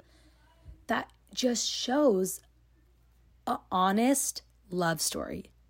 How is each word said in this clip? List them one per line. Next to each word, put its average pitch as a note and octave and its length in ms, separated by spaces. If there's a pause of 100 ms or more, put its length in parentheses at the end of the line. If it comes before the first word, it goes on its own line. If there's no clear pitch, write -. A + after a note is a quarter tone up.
(880)
that - 240 (240)
just A#3+ 340
shows A#3+ 720 (1080)
a A#3+ 120 (140)
honest G#3 720 (280)
love E3+ 300
story, - 500 (200)